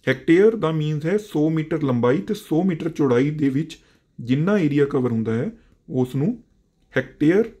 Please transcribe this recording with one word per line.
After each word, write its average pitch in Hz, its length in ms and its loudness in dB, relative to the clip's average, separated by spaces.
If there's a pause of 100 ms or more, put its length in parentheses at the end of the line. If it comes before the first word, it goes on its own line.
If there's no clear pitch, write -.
ਹੈਕਟੇਅਰ 180 480 4
ਦਾ 165 160 -2
ਮੀਨਸ 151 340 -4
ਹੈ 196 120 0
ਸੌ 156 320 -2
ਮੀਟਰ 156 320 -2
ਲੰਬਾਈ 127 360 2
ਤੇ 196 160 -4
ਸੌ 156 280 -2
ਮੀਟਰ 170 260 -2
ਚੌੜਾਈ 147 420 2
ਦੇ 151 180 -2
ਵਿੱਚ 143 300 -4 (420)
ਜਿੰਨਾ 151 380 0
ਏਰੀਆ 143 260 2
ਕਵਰ 127 280 0
ਹੁੰਦਾ 113 220 -2
ਹੈ, 147 160 -2 (380)
ਉਸ 127 260 -2
ਨੂੰ 170 300 -2 (520)
ਹੈਕਟੇਅਰ 165 540 0 (100)